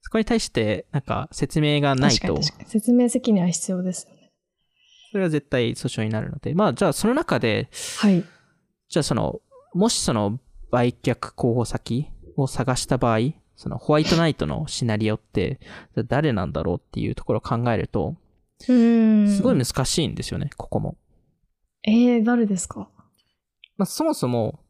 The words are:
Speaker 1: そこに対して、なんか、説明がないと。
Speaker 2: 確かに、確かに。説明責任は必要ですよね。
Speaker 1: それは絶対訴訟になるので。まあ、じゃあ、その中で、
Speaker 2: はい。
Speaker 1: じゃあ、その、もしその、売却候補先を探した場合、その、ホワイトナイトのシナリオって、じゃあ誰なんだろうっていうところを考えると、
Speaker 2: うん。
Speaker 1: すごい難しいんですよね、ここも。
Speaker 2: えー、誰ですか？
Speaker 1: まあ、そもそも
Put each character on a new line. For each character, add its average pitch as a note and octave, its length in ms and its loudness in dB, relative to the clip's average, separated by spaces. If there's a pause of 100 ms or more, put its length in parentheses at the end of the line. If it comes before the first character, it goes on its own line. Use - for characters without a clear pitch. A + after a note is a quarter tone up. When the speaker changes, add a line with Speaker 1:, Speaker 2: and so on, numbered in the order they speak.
Speaker 1:
そ - 60 -16
こ - 80 0
に A3 80 2
対 A3+ 140 2
し - 100 -6
て、 G#2+ 420 0
な C#3+ 80 0
ん - 40 -6
か、 - 280 -4
説 - 300 -2
明 D3 180 2
が C#3 140 2
な C3+ 160 4
い A#2+ 60 2
と。 - 40 -2
Speaker 2:
確 G2+ 140 -2
か - 60 0
に、 - 60 -4
確 - 120 -8
か - 60 -20
に。 - 60 -20
説 A#3 240 0
明 B3 160 4
責 A#3+ 240 0
任 F3+ 100 2
は F3+ 60 2
必 - 220 -4
要 F3+ 120 -4
で F#3 100 -4
す - 160 -12
よ - 60 -20
ね。 - 160 -20 (800)
Speaker 1:
そ G#3 80 -4
れ F#3+ 60 2
は E3+ 40 2
絶 D3 180 -2
対 A#2+ 260 0
訴 - 280 -6
訟 - 20 0
に G#2+ 60 -2
な A2 120 -2
る - 100 -8
の - 80 -10
で。 - 160 -4
ま F#3 120 4
あ、 C3+ 60 2
じ C3 100 0
ゃ F#3 40 4
あ、 C#3 60 2
そ - 140 -2
の B3 60 2
中 D4 260 0
で、 A2 300 0 (300)
Speaker 2:
は G#3 100 4
い。 F3+ 140 4 (680)
Speaker 1:
じ - 80 -2
ゃ D#3 40 2
あ、 - 20 0
そ - 100 -2
の、 A2 280 -2 (320)
も G3+ 160 2
し - 100 -2
そ - 140 -2
の、 G#2+ 260 -2 (320)
売 B2 220 2
却 - 420 -4
候 A#2 180 0
補 A#2 120 0
先 B2 420 -6 (300)
を C3+ 100 0
探 B2+ 300 -2
し - 100 -6
た C3+ 100 0
場 A#2+ 160 2
合、 A#2+ 200 0 (220)
そ - 140 -10
の、 G2+ 80 -8
ホ - 160 0
ワ D3+ 60 4
イ D#3 60 2
ト E3+ 100 2
ナ E3 120 4
イ D3 80 0
ト D3 120 -4
の - 200 -6
シ - 180 -6
ナ A2 120 0
リ G#2+ 140 0
オ G#2+ 40 0
っ - 40 -10
て、 - 400 -4 (340)
じ - 60 -2
ゃ - 20 -2
あ - 20 -2
誰 C3 300 0
な F#2+ 120 -2
ん - 60 -8
だ E2 120 -4
ろ F2 120 0
う - 20 -6
っ - 20 -6 (120)
て A2+ 80 -8
い - 100 -2
う - 40 -4
と - 100 -12
こ - 100 -2
ろ G#2+ 40 0
を - 40 -4
考 A#2+ 300 -2
え G#2+ 60 0
る - 100 -4
と、 G#2+ 280 -4 (520)
Speaker 2:
う B3+ 60 4
ん。 A3+ 560 6
Speaker 1:
す G3 140 2
ご B3+ 100 4
い - 40 4
難 B2 80 2 (200)
し - 180 0
い A#2 40 -2
ん - 80 -6
で - 80 -8
す - 100 -8
よ - 60 -4
ね、 D3 180 -4
こ - 100 -14
こ - 120 -4
も。 - 180 -6 (840)
Speaker 2:
え A#3+ 340 4
ー、 A3 60 2
誰 A#3 240 2
で G3 100 0
す - 100 -6
か？ - 220 -14 (880)
Speaker 1:
ま G3+ 60 0
あ、 - 20 2
そ - 180 -6
も D#4 100 2
そ - 140 -2
も A#2 320 -2 (100)